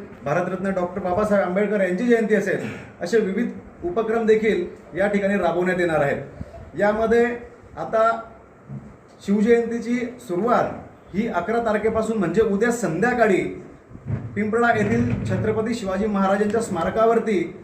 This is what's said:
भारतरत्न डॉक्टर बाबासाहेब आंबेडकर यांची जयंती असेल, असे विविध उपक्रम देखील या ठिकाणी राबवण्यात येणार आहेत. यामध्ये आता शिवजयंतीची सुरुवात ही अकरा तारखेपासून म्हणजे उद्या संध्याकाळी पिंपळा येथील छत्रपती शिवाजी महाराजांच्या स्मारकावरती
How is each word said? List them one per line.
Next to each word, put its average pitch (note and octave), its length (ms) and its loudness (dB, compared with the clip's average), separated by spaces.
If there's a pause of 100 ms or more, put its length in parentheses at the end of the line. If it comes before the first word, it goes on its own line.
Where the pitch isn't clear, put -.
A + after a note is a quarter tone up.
(240)
भारतरत्न F#3 460 -2
डॉक्टर F3+ 300 -2
बाबासाहेब F#3 460 2
आंबेडकर F#3+ 340 0
यांची F#3+ 260 0
जयंती A3 280 4
असेल, F#3+ 340 0 (320)
असे G3 180 0
विविध G3+ 320 0 (340)
उपक्रम A3 420 -2
देखील G#3+ 400 4 (320)
या G3 80 2
ठिकाणी G3+ 300 2
राबवण्यात F3+ 440 2
येणार E3 200 2
आहेत. C#3 220 0 (560)
यामध्ये A3 460 4 (520)
आता A3+ 440 0 (1040)
शिवजयंतीची A#3 720 2 (240)
सुरुवात F#3 440 0 (520)
ही A3 120 0
अकरा G#3 300 -2
तारखेपासून A3 580 0
म्हणजे F#3 260 2
उद्या G3+ 300 2
संध्याकाळी G3+ 880 0 (720)
पिंपळा A3+ 420 2
येथील G#3+ 480 0
छत्रपती G#3+ 500 -2
शिवाजी F#3+ 320 -2
महाराजांच्या G#3 540 2
स्मारकावरती G#3 1040 0